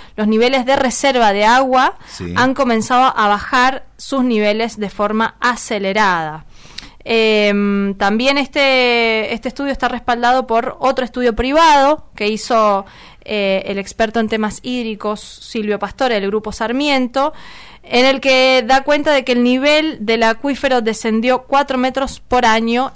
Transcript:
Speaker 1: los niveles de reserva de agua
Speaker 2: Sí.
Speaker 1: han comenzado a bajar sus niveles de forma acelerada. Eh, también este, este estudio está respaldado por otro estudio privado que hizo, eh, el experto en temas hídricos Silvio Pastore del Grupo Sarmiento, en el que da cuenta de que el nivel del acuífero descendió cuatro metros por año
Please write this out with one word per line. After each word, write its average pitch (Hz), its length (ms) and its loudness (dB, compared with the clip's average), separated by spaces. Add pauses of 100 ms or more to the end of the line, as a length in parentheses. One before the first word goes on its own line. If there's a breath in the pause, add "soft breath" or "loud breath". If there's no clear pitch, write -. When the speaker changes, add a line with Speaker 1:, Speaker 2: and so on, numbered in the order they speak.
(160 loud breath)
Speaker 1:
los 214 120 -2
niveles 233 380 2
de 269 100 2
reserva 254 560 2
de 208 140 2
agua 254 500 2 (160 loud breath)
Speaker 2:
Sí. 175 240 -10
Speaker 1:
han 254 200 2
comenzado 247 600 2
a 214 120 2
bajar 247 580 0 (120)
sus 269 260 -2
niveles 220 560 0
de 208 100 -4
forma 214 500 -2
acelerada. 190 1080 -2 (600 loud breath)
Eh, 202 920 2
también 226 420 0
este, 240 920 0
este 226 160 -6
estudio 277 220 -4
está 254 160 -2
respaldado 240 600 0
por 233 320 -2
otro 262 260 0
estudio 240 300 -2
privado 285 800 4
que 208 120 -4
hizo, 214 580 2 (380 loud breath)
eh, 196 440 -2
el 202 100 -6
experto 220 420 -2
en 220 100 0
temas 214 340 -4
hídricos 220 580 -6
Silvio - 580 -6
Pastore 226 360 -2
del 196 120 -2
Grupo 214 240 -4
Sarmiento, 269 800 -2 (480 loud breath)
en 247 240 0
el 269 160 2
que 262 460 4
da 262 160 4
cuenta 294 300 2
de 262 100 2
que 262 80 -2
el 240 120 2
nivel 294 640 2
del 220 160 0
acuífero 247 600 0
descendió 220 640 -2
cuatro 277 320 0
metros 262 400 -4
por 247 260 0
año 226 500 0